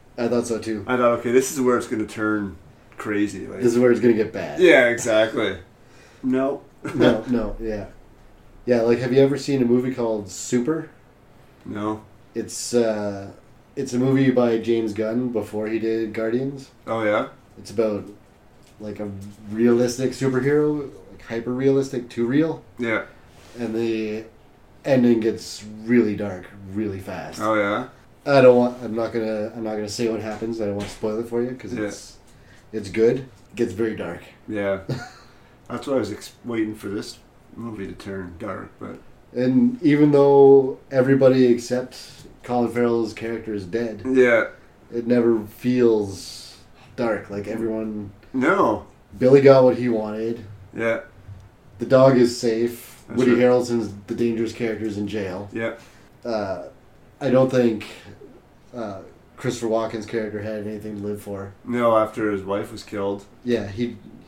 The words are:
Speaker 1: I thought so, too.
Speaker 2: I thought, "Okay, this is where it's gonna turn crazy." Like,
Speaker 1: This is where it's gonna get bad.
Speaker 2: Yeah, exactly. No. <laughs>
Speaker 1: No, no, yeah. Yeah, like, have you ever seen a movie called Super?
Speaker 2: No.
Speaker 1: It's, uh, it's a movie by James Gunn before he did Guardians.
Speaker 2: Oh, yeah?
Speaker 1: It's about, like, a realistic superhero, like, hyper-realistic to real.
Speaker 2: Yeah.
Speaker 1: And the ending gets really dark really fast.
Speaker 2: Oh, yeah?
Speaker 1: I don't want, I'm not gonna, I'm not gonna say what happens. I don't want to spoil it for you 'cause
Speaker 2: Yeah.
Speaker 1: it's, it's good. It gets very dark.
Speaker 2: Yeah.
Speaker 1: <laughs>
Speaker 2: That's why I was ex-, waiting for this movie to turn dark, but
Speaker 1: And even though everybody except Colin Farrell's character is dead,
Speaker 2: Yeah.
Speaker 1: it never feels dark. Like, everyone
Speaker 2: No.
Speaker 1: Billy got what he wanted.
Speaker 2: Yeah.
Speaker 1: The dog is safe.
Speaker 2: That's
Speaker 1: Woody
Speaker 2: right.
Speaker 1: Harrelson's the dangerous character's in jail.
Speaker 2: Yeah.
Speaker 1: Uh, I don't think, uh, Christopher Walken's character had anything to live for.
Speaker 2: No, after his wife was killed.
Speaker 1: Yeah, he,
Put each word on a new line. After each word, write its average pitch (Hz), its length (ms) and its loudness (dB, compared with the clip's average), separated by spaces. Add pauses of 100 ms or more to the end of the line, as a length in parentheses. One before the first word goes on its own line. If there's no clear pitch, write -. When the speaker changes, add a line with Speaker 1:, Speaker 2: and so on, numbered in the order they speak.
(180)
Speaker 1:
I 120 100 -2
thought 117 180 0
so, 113 140 -4
too. 107 260 -6
Speaker 2:
I 123 120 0
thought, 120 220 2
"Okay, 120 120 -4
this 127 220 4
is 135 80 -4
where 123 160 4
it's - 100 -6
gonna 107 180 -4
turn 107 520 -4 (400)
crazy." 101 500 -4
Like, 98 140 -12
Speaker 1:
This 120 120 4
is 120 60 2
where 123 120 8
it's 110 100 2
gonna 120 120 6
get 107 200 0
bad. 85 260 -8
Speaker 2:
Yeah, 139 300 8
exactly. 110 680 0 (640)
No. 135 400 -2 (220)
<laughs> 156 100 -10
Speaker 1:
No, 120 340 2
no, 110 340 -2
yeah. 107 240 -6 (800)
Yeah, 120 160 2
like, 120 180 4
have 127 140 -4
you 135 80 6
ever 139 160 4
seen 135 240 -2
a 123 40 4
movie 123 300 2
called 110 340 -4
Super? 147 600 -4 (760)
Speaker 2:
No. 107 380 -6 (320)
Speaker 1:
It's, - 380 -8
uh, 104 580 -2 (460)
it's 135 160 -6
a 123 40 -2
movie 131 340 2
by 120 280 2
James 113 340 -2
Gunn 113 360 -4
before 107 380 -6
he 110 120 -4
did 113 340 -4
Guardians. 127 560 -4 (160)
Speaker 2:
Oh, 113 180 -4
yeah? 110 260 0 (280)
Speaker 1:
It's - 140 -18
about, 104 340 -2 (760)
like, 104 180 -12
a 104 100 -8 (400)
realistic 120 640 2
superhero, 139 800 0 (200)
like, 95 120 -20
hyper-realistic 131 840 -2
to 117 180 -2
real. 151 360 0 (140)
Speaker 2:
Yeah. 113 280 -4 (520)
Speaker 1:
And 113 160 -6
the 110 520 -4 (580)
ending 120 380 4
gets 104 420 -4 (220)
really 110 300 4
dark 95 320 -8 (260)
really 98 260 -4
fast. 92 420 -12
Speaker 2:
Oh, 107 140 0
yeah? 107 320 0 (380)
Speaker 1:
I 139 160 6
don't 123 160 10
want, 123 260 0
I'm 107 120 -8
not 113 180 -4
gonna, 110 420 -4
I'm 113 80 -10
not 107 120 -6
gonna 107 140 -6
say 117 200 -4
what 110 120 -4
happens. 110 400 -8
I 104 40 -2
don't 101 100 -4
want 101 140 -6
to - 60 -14
spoil 107 240 -4
it 117 80 -8
for 117 140 -2
you 123 140 -4
'cause 123 180 -12
Speaker 2:
Yeah. 110 120 -4
Speaker 1:
it's, - 320 -14 (560)
it's 101 160 -8
good. 117 300 2
It - 360 -18
gets 110 180 -2
very 107 220 -4
dark. 85 260 -10 (260)
Speaker 2:
Yeah. 101 320 -4 (440)
Speaker 1:
<laughs> - 460 -20
Speaker 2:
That's 120 180 -10
why 139 80 -2
I 127 40 2
was 101 120 -4
ex-, - 220 -14 (100)
waiting 110 320 -4
for - 140 -14
this 113 300 -10 (360)
movie 107 320 -12
to - 60 -14
turn 95 460 -12
dark, 98 400 -12
but - 180 -14 (360)
Speaker 1:
And 123 500 2
even 147 280 6
though 139 680 8 (120)
everybody 131 560 6
except 123 500 0 (460)
Colin 120 280 -2
Farrell's 117 420 0
character 110 400 -8
is 98 120 -8
dead, 107 400 -6
Speaker 2:
Yeah. 123 420 4 (460)
Speaker 1:
it 120 140 -4
never 117 380 4
feels 110 1120 0 (380)
dark. 104 340 -4
Like, 101 180 -8
everyone 110 640 -8 (220)
Speaker 2:
No. 135 520 0 (320)
Speaker 1:
Billy 131 240 8
got 135 220 10
what 123 140 4
he 123 120 -4
wanted. 110 540 -4 (320)
Speaker 2:
Yeah. 113 260 -2 (800)
Speaker 1:
The 120 60 -6
dog 131 320 8
is 120 220 4
safe. 120 680 -2
Speaker 2:
That's 110 100 -6
Speaker 1:
Woody 123 160 4
Speaker 2:
right. 120 80 4
Speaker 1:
Harrelson's 120 520 2 (140)
the 117 80 -8
dangerous 113 380 -2
character's 107 440 -6
in 104 100 -4
jail. 98 440 -8
Speaker 2:
Yeah. 113 220 -6 (500)
Speaker 1:
Uh, 101 400 -6 (560)
I 139 100 -2
don't 131 200 4
think, 117 360 0 (880)
uh, 101 240 -10 (380)
Christopher 120 300 -6
Walken's 110 380 -4
character 107 360 -6
had 107 260 -8
anything 107 340 -10
to 101 60 -8
live 104 140 -8
for. 98 320 -12 (120)
Speaker 2:
No, 117 320 2
after 107 340 -2
his 95 120 -4
wife 104 280 -6
was 107 120 -16
killed. 101 420 -8 (180)
Speaker 1:
Yeah, 110 240 -2
he, 110 300 -6 (300)